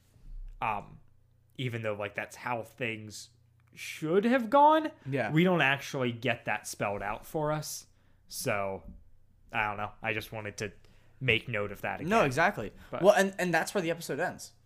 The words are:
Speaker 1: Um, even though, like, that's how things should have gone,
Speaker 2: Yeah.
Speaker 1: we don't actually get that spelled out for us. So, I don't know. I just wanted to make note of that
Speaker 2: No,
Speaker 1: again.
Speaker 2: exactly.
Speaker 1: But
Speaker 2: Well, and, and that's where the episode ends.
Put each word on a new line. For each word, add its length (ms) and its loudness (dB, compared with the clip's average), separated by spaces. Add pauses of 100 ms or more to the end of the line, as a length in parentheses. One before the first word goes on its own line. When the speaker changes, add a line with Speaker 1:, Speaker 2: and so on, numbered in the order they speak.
(600)
Speaker 1:
Um, 380 -4 (580)
even 240 -4
though, 140 -2
like, 200 -6
that's 200 -6
how 280 -4
things 680 -8 (440)
should 520 0
have 240 4
gone, 420 6 (180)
Speaker 2:
Yeah. 220 0
Speaker 1:
we 120 6
don't 180 4
actually 500 2
get 340 -2
that 220 -4
spelled 340 -4
out 240 -8
for 260 -2
us. 360 -6 (400)
So, 560 -4 (680)
I 160 0
don't 100 -4
know. 140 -4 (120)
I 100 -2
just 180 -6
wanted 260 -10
to 140 -6 (500)
make 260 2
note 240 -2
of 100 -12
that 200 -6
Speaker 2:
No, 160 2
Speaker 1:
again. 100 6
Speaker 2:
exactly. 440 0 (200)
Speaker 1:
But 100 -4
Speaker 2:
Well, 140 8
and, 240 2
and 140 0
that's 200 0
where 80 0
the 100 -2
episode 280 -4
ends. 320 -6 (140)